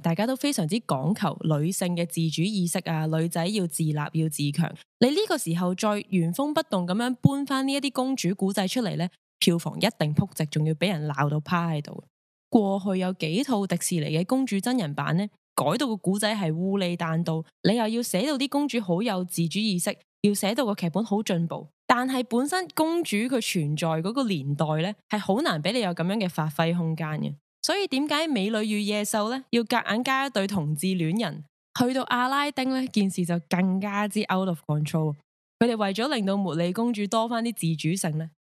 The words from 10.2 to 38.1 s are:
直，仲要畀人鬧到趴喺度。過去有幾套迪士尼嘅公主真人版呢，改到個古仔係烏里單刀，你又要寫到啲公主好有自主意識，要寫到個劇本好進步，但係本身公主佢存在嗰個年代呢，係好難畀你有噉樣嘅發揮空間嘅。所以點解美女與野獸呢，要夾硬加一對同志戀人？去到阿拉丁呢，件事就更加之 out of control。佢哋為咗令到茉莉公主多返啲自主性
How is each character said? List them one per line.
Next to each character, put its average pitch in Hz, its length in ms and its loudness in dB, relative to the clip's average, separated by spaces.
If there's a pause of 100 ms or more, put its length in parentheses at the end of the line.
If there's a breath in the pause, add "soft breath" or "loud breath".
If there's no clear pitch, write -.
直， 156 120 -2
仲 151 200 0
要 160 80 2
畀 165 140 0
人 151 180 -2
鬧 143 240 0
到 151 80 0
趴 170 320 -2
喺 151 120 -2
度。 - 200 -12 (460)
過 196 320 4
去 190 180 0
有 185 140 0
幾 175 320 0
套 202 220 0
迪 180 100 2
士 - 200 -2
尼 151 100 0
嘅 160 180 0
公 262 220 0
主 202 120 0
真 247 180 0
人 156 180 -2
版 147 220 0
呢， 202 120 0 (260)
改 143 240 2
到 285 80 0
個 220 100 -2
古 190 220 0
仔 214 160 0
係 190 160 0
烏 190 280 0
里 175 180 -2
單 165 260 -2
刀， 160 220 -2 (180 soft breath)
你 196 140 2
又 226 100 0
要 226 160 -2
寫 208 240 0
到 294 120 0
啲 277 100 0
公 285 180 0
主 240 140 0
好 180 220 0
有 196 200 0
自 175 240 -2
主 160 120 -2
意 208 200 2
識， 185 160 -2 (280)
要 208 100 6
寫 202 220 0
到 277 100 2
個 208 100 0
劇 175 140 -2
本 185 160 0
好 214 180 0
進 170 240 0
步， 143 220 -8 (180)
但 254 220 2
係 254 160 0
本 247 240 0
身 370 260 -2
公 320 300 2
主 202 140 0
佢 247 200 0
存 151 380 0
在 170 100 -2 (140)
嗰 190 120 -2
個 269 120 0
年 143 300 -2
代 156 100 0 (160)
呢， 202 140 -2 (160)
係 214 80 0
好 196 240 2
難 185 200 0
畀 185 100 0
你 247 80 0
有 190 100 0
噉 170 160 -2
樣 196 100 0
嘅 208 140 0
發 156 180 -2
揮 165 260 0
空 160 220 0
間 156 120 -6
嘅。 147 260 -4 (280)
所 339 140 0
以 392 120 0
點 285 200 0
解 302 200 0
美 208 200 0
女 220 160 0
與 214 160 0
野 208 220 0
獸 208 260 0
呢， 262 220 -6
要 233 140 4
夾 220 280 0
硬 240 120 0
加 269 240 0
一 - 20 -8
對 196 160 0
同 165 300 -2
志 185 100 -2
戀 170 340 0
人？ 156 220 -4 (340)
去 254 160 4
到 262 120 0
阿 247 240 2
拉 285 240 2
丁 262 180 0
呢， 262 160 0
件 196 240 2
事 175 160 -2
就 170 100 0 (120)
更 185 320 2
加 208 260 -2
之 208 140 -2 (120)
out 190 140 0
of 170 220 -4
control。 151 480 0 (420)
佢 233 140 4
哋 226 40 -2
為 196 160 0
咗 220 220 -2
令 220 100 0
到 196 100 2
茉 190 200 -2
莉 175 180 0
公 233 200 0
主 208 160 -2
多 226 200 0
返 233 140 -2
啲 233 100 -2
自 165 220 -2
主 156 220 -2
性 160 220 -2